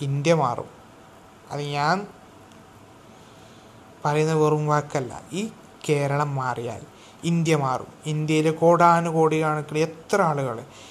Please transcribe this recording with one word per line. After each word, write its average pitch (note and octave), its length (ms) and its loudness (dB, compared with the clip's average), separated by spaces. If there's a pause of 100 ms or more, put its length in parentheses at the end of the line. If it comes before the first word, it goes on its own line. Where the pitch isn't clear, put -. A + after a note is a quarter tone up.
ഇന്ത്യ C#3+ 320 0
മാറും. C3 320 0 (880)
അത് C#3+ 100 -8
ഞാൻ D3 460 -2 (2000)
പറയുന്ന D#3 280 0
വെറും D3+ 340 2
വാക്കല്ല. D3 540 -2 (120)
ഈ G#3+ 160 -6 (400)
കേരളം C#3+ 460 0
മാറിയാൽ A#2+ 460 -6 (420)
ഇന്ത്യ E3 320 2
മാറും. C3 320 -2 (180)
ഇന്ത്യയിലെ D#3 460 0
കോടാനുകോടി E3 920 4
കണക്കിന് D3+ 360 -2
എത്ര E3 420 -2
ആളുകൾ C3+ 420 -2 (280)